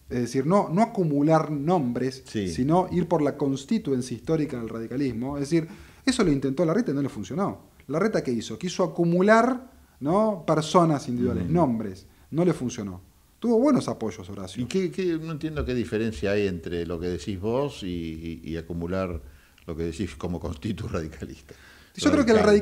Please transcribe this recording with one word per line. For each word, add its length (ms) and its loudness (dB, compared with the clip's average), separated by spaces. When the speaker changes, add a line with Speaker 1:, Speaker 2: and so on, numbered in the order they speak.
Speaker 1:
es 120 -2
decir, 260 0
no, 260 4
no 80 4
acumular 720 4
nombres, 760 0
Speaker 2:
Sí. 220 -2
Speaker 1:
sino 440 2
ir 160 0
por 120 2
la 160 2
constituency 800 -2
histórica 420 -2
del 140 -8
radicalismo. 680 -4
Es 140 -4
decir, 180 2
eso 180 2
lo 80 4
intentó 320 2
Larreta 280 2
y 20 0
no 80 0
le 80 -2
funcionó. 500 -4
¿Larreta 360 0
qué 60 -2
hizo? 260 -4
Quiso 280 -4
acumular, 840 4
¿no? 460 0
personas 600 4
individuales, 360 0
Speaker 2:
Ujú. 80 0
Speaker 1:
nombres. 540 0
No 140 0
le 100 4
funcionó. 480 -6
Tuvo 200 2
buenos 300 4
apoyos, 420 -6
Horacio. 320 -8
Speaker 2:
¿Y 40 -4
qué, 240 0
qué, 300 -2
no 120 -8
entiendo 340 -6
qué 80 -2
diferencia 560 -2
hay 160 2
entre 400 -4
lo 120 -4
que 100 -4
decís 300 -4
vos 440 -4
y, 600 -6
y, 100 -10
y 40 -4
acumular 640 -4
lo 100 -8
que 60 -4
decís 340 -4
como 240 -6
constitu 480 -8
radicalista? 640 -10
Speaker 1:
Yo 160 2
creo 140 4
que 60 6
el 60 8
Speaker 2:
Radical. 240 6